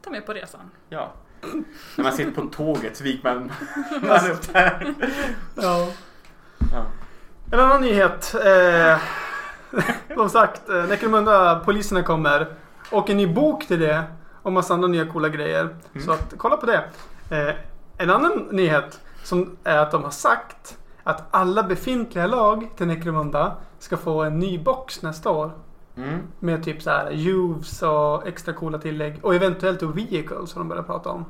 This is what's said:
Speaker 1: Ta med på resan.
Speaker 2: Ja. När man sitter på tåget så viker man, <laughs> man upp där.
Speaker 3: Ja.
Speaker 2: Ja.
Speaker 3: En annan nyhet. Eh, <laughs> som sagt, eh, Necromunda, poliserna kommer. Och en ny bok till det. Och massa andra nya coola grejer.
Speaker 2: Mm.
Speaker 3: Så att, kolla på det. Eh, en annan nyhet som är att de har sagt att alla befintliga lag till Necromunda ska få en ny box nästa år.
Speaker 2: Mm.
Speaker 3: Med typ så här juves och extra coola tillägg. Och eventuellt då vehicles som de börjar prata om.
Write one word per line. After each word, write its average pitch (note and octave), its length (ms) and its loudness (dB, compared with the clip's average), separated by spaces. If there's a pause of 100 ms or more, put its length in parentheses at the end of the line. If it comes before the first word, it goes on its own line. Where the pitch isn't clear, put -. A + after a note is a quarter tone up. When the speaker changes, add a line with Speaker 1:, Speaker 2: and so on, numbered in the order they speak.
Speaker 1:
Ta G4 60 -12
med G#3+ 160 -10
på G#3+ 60 -10
resan. - 280 -14 (280)
Speaker 2:
Ja. D#3 240 -8 (840)
När - 80 -2
man C3+ 80 2
sitter D3 200 -4
på - 140 -6
tåget C#3 500 -4
så C#3 80 -14
viker C3 300 -2
man, B2 180 -8 (240)
<laughs> C#4+ 320 -6
man F3+ 220 6
upp - 220 -6
där. F#3 420 4 (600)
Speaker 3:
Ja. F3 340 0 (840)
Speaker 2:
Ja. A#2 120 2 (680)
Speaker 3:
En A#3+ 80 6
annan C4+ 220 8
nyhet. G3+ 520 2 (100)
Eh, F3 540 8 (1080)
<laughs> D4 60 -10
som G#3+ 160 2
sagt, G#3+ 380 4
eh, F3 200 0
Necromunda, G#3 760 4
poliserna G3+ 380 0
kommer. D#3 440 2 (440)
Och G3+ 200 2
en G3+ 60 4
ny G3+ 100 4
bok D4+ 400 2
till E3+ 140 0
det. D#3 220 2 (400)
Och F#3+ 100 -2
massa F3+ 220 2
andra F3+ 140 2
nya E3 180 2
coola D#3+ 220 -2
grejer. D3+ 320 -2 (320)
Speaker 2:
Mm. C#3+ 140 -10
Speaker 3:
Så F#3+ 60 0
att, - 240 -4
kolla C4+ 200 0
på B3+ 100 -4
det. F#3+ 180 2 (460)
Eh, D3+ 240 -2 (440)
en F3+ 120 2
annan C#4+ 400 2
nyhet D#3+ 500 0 (220)
som F3+ 420 -2
är D3+ 140 4
att D3+ 120 4
de D3+ 140 0
har C#3+ 60 -8
sagt - 680 -4 (280)
att - 240 -2
alla F#3+ 320 2
befintliga F#3 640 -2
lag A3 500 2
till F3 100 -2
Necromunda D#3+ 680 -2 (220)
ska - 180 -6
få D#3 260 -2
en D#3 160 0
ny F3+ 200 -2
box B3+ 440 -4
nästa E3 280 -4
år. D#3 200 0 (460)
Speaker 2:
Mm. C#3+ 220 -6 (200)
Speaker 3:
Med D#3+ 260 -2
typ D#3 180 -8
så D#3+ 80 -4
här D3 200 0
juves E3+ 720 -2
och D3+ 460 0
extra E3+ 260 -8
coola D#3 240 -6
tillägg. D3+ 440 -6
Och F#3 120 4
eventuellt F#3 460 0
då E3 60 -2
vehicles E3+ 640 -6
som F3 100 -12
de E3 80 -6
börjar E3 140 -6
prata E3+ 280 -6
om. F3 200 -8